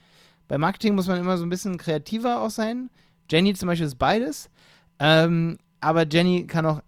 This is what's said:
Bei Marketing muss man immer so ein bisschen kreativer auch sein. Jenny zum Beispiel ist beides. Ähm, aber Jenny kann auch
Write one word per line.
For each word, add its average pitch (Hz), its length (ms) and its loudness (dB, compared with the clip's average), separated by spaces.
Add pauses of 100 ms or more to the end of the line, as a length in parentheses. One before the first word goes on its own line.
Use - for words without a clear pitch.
(480)
Bei 139 120 -4
Marketing 196 340 0
muss 185 140 0
man 180 120 0
immer 185 180 0
so 170 60 -2
ein 170 60 -4
bisschen 185 280 -6
kreativer 220 640 -4
auch 220 100 -4
sein. 240 400 -6 (380)
Jenny 185 260 2
zum 185 120 -6
Beispiel 170 200 0
ist 131 100 -8
beides. 220 540 0 (480)
Ähm, 165 580 2 (240)
aber 160 260 2
Jenny 175 380 2
kann 160 220 0
auch 156 200 -2